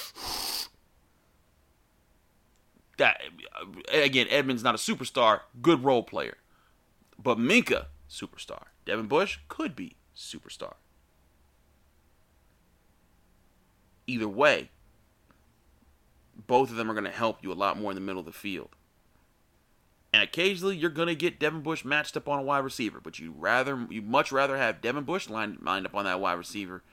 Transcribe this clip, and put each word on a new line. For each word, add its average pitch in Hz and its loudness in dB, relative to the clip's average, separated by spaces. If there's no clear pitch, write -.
that, 127 4
again, 135 4
Edmonds 131 2
not 120 4
a 110 -4
superstar, 120 2
good 143 6
role 127 6
player. 71 -6
But 113 2
Minkah, 139 4
superstar. - -12
Devin 110 -2
Bush 165 2
could 254 -6
be - -12
superstar. - -14
Either 117 0
way, 104 4
both 123 4
of 113 -10
them 113 -2
are 107 -4
gonna 101 -4
help 113 -2
you 95 -4
a - -6
lot 90 0
more 104 -4
in - -8
the 95 -6
middle 95 -6
of 82 -8
the 85 -14
field. 92 -8
And 110 6
occasionally, 185 0
you're 165 -2
gonna 165 -2
get 165 -2
Devin 151 0
Bush 151 -6
matched 147 -2
up 143 -6
on 143 -2
a - -4
wide 139 0
receiver, 123 -6
but 82 -14
you'd 78 -12
rather, 123 0
you'd 104 -8
much 139 2
rather 135 2
have 120 0
Devin 139 -2
Bush 175 -4
lined, 107 -4
lined 92 0
up - -10
on 101 0
that 92 0
wide 95 0
receiver 92 -8